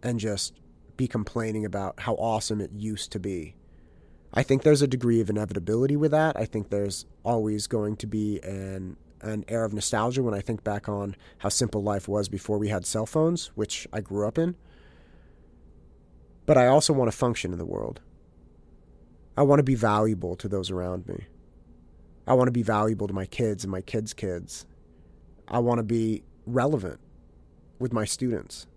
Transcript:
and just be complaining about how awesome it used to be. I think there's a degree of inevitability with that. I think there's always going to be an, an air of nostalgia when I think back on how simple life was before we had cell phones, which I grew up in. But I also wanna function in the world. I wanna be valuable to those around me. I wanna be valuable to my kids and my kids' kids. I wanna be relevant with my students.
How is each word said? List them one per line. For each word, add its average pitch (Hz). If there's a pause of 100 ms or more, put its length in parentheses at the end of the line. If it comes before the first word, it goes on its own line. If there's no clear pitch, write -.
and 117
just 104 (380)
be 131
complaining 110
about 95
how 117
awesome 110
it 98
used 104
to 104
be. 90 (760)
I 127
think 135
there's 147
a 143
degree 120
of 98
inevitability 107
with 147
that. 156
I 110
think 104
there's 101 (180)
always 107
going 107
to 113
be 104
an, 95 (240)
an 107
air 113
of 104
nostalgia 117
when 117
I 98
think 107
back 104
on 101 (220)
how 101
simple 107
life 101
was 101
before 104
we 104
had 95
cell 110
phones, 165
which -
I 107
grew 101
up 110
in. 170 (1900)
But 139
I 123
also 147
wanna 127
function 117
in 87
the 85
world. - (1400)
I 139
wanna 143
be 131
valuable 104
to 98
those 95
around 90
me. - (1000)
I 127
wanna 127
be 117
valuable 107
to 98
my 95
kids 107
and 98
my 92
kids' 107
kids. 90 (840)
I 117
wanna 120
be 110 (220)
relevant 123 (800)
with 123
my 110
students. -